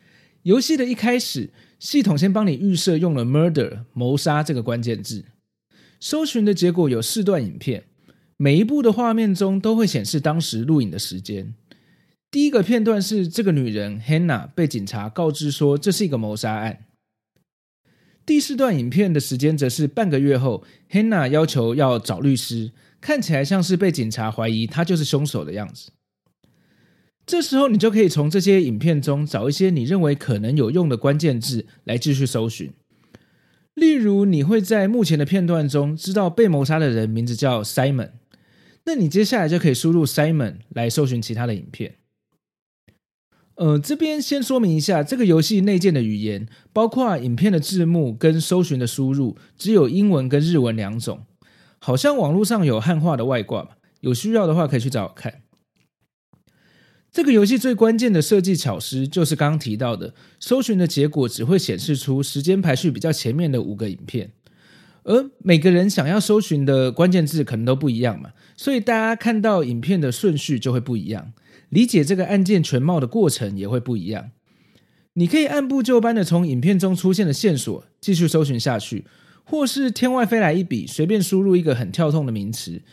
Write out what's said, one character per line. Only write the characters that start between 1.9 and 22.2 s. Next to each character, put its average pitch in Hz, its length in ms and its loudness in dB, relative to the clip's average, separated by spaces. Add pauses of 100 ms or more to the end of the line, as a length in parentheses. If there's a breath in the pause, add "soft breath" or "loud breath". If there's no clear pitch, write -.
统 165 120 2
先 185 160 2
帮 214 140 2
你 180 80 2
预 190 220 0
设 165 220 0
用 165 180 0
了 117 100 0
“murder” 143 540 0 (140)
谋 123 220 0
杀 151 280 0
这 151 100 -4
个 123 80 -4
关 117 180 -4
键 113 220 -4
字。 104 240 -12 (760 soft breath)
搜 311 240 -4
寻 233 220 0
的 208 80 4
结 175 180 2
果 170 160 2
有 117 140 -2
四 208 220 -4
段 180 200 0
影 92 140 -8
片， - 280 -8 (520 soft breath)
每 143 220 4
一 226 60 6
部 285 160 0
的 226 100 4
画 233 220 0
面 220 200 2
中 190 260 0
都 220 180 0
会 220 100 2
显 110 160 -4
示 147 160 -4
当 156 200 0
时 120 200 -4
录 143 220 2
影 98 100 -2
的 92 80 -8
时 92 220 -10
间。 104 320 -10 (760 soft breath)
第 285 160 0
一 285 60 2
个 233 100 4
片 226 220 2
段 208 180 2
是 196 280 -2
这 233 120 -4
个 190 120 2
女 127 160 0
人 104 320 -6
Hannah 151 460 0
被 165 200 -2
警 107 180 -6
察 104 220 -8
告 156 240 -2
知 147 180 -4
说 143 280 2
这 170 120 -2
是 190 160 0
一 160 40 -2
个 135 80 -2
谋 107 180 -6
杀 110 200 -6
案。 107 240 -8 (1500)
第 302 160 4
四 277 160 -4
段 247 200 2
影 123 120 -2
片 175 240 2
的 147 80 2
时 131 160 -4
间 151 200 2
则 135 120 0
是 147 180 -2
半 202 220 -2
个 139 100 0
月 139 180 2
后， 123 280 -2 (260 soft breath)
Hannah 196 380 2
要 156 160 2
求 117 280 0
要 131 240 2
找 98 220 -6
律 135 160 2